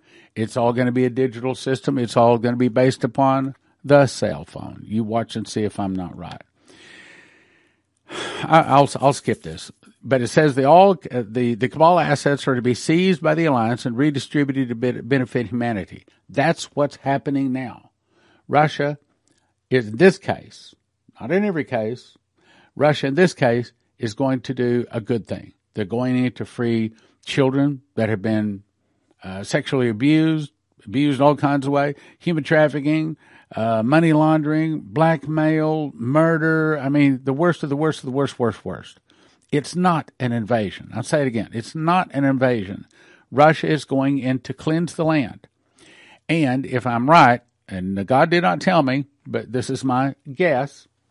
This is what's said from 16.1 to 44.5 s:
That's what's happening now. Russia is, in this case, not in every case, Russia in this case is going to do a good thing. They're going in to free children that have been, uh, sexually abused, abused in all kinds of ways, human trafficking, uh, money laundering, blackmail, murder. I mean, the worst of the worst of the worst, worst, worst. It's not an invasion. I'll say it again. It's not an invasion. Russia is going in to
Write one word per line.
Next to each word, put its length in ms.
That's 360
what's 220
happening 560
now. 380
Russia 500
is, 180
in 80
this 220
case, 560
not 100
in 140
every 200
case, 540
Russia 320
in 80
this 200
case 380
is 160
going 260
to 120
do 380
a 100
good 260
thing. 280
They're 100
going 380
in 100
to 120
free 480
children 580
that 140
have 120
been, 420
uh, 200
sexually 460
abused, 640
abused 340
in 60
all 100
kinds 320
of 60
ways, 220
human 260
trafficking, 720
uh, 260
money 300
laundering, 680
blackmail, 1120
murder. 840
I 120
mean, 340
the 80
worst 300
of 80
the 60
worst 240
of 40
the 80
worst, 260
worst, 280
worst. 340
It's 240
not 440
an 140
invasion. 600
I'll 100
say 180
it 60
again. 240
It's 220
not 380
an 120
invasion. 600
Russia 380
is 160
going 340
in 220
to 120